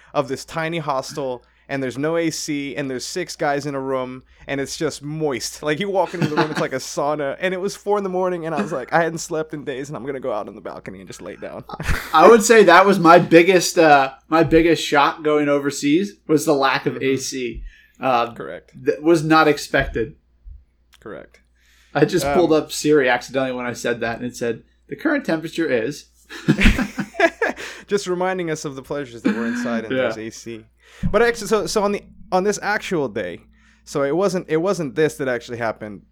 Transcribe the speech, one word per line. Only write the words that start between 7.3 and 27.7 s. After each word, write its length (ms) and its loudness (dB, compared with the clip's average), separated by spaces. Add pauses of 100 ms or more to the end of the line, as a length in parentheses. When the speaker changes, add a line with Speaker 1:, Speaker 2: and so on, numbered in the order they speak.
Speaker 1:
and 140 -2
it 80 -6
was 160 -6
four 200 -2
in 60 -2
the 60 -4
morning, 360 -2
and 80 -4
I 80 -2
was 120 -4
like, 180 -8
"I 100 4
hadn't 180 -2
slept 340 -6
in 100 -10
days, 260 -8
and 60 -10
I'm 100 -10
gonna 140 -8
go 140 -4
out 160 -6
on 60 -18
the 60 -18
balcony 380 -14
and 80 -18
just 140 -16
lay 160 -14
down." 260 -14 (260)
<laughs> 240 -2
Speaker 2:
I 140 8
would 160 10
say 220 8
that 200 8
was 140 4
my 180 10
biggest, 600 6
uh, 340 6 (160)
my 160 4
biggest 400 4
shock 400 2
going 240 2
overseas 720 0 (100)
was 180 2
the 80 4
lack 320 0
of 100 -2
Speaker 1:
Mm-hmm. 180 -2
Speaker 2:
A 40 0
C. 460 -8 (340)
Um, 380 0
Speaker 1:
Correct. 360 -14 (120)
Speaker 2:
that 180 -2
was 220 4
not 240 4
expected. 720 -2 (840)
Speaker 1:
Correct. 400 -18 (560)
Speaker 2:
I 80 6
just 300 0
pulled 180 4
Speaker 1:
Um, 120 4
Speaker 2:
up 100 -12
Siri 340 4
accidentally 480 0
when 100 -8
I 80 -6
said 280 -4
that, 160 -4
and 80 -10
it 100 -10
said, 280 -6 (260)
"The 80 -10
current 280 -2
temperature 460 -4
is." 360 -4 (380)
<laughs> 20 0
Speaker 1:
<laughs> 1400 0